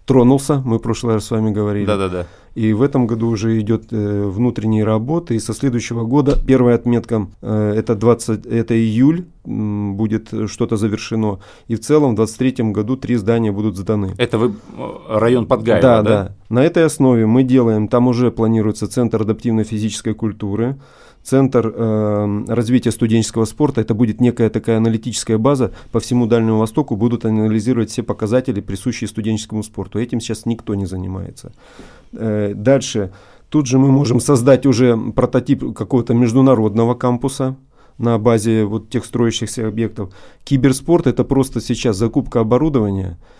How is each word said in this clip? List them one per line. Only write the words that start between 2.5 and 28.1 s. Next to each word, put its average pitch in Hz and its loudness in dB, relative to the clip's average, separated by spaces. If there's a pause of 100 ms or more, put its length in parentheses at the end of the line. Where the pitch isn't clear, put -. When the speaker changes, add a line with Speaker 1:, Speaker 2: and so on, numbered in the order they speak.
Speaker 1:
И 110 0
в 107 2
этом 139 2
году 113 -2
уже 113 0
идет, 110 -2
э, 104 -2
внутренние 110 0
работы, 117 -2
и - 0
со 107 -6
следующего 117 -4
года 143 2 (100)
первая 127 4
отметка, 113 -2 (140)
э, 107 -2
это 110 0
двадцать, 113 0
это 117 -2
июль, 123 2 (200)
м, 104 -4
будет 110 -4 (160)
что-то 113 -2
завершено, 107 -2 (300)
и 117 -2
в - -4
целом 147 2
в - 0
двадцать - -2
третьем 127 0
году 107 -2
три 123 -2
здания 110 0
будут 104 -4
сданы. 98 -4
Speaker 2:
Это 117 0
вы, 120 2 (280)
э, - -6
район 117 2
Подгаева, 110 2
Speaker 1:
Да, 117 6
Speaker 2:
да? 107 2 (140)
Speaker 1:
да. 92 -12 (140)
На 120 2
этой 170 4
основе 131 4
мы 123 4
делаем, 117 2
там 123 2
уже 120 2
планируется 110 0
центр 113 0
адаптивной 110 0
физической 107 -4
культуры, 107 -4 (460)
центр, 131 2
э, 104 0
развития 113 2
студенческого 113 0
спорта. 139 0
Это 107 -2
будет 107 0
некая 120 2
такая 113 -2
аналитическая 113 -2
база 127 0 (200)
по 117 0
всему 123 0
Дальнему 113 2
Востоку, 113 -2
будут 113 -2
анализировать 110 0
все 123 -6
показатели, 110 -2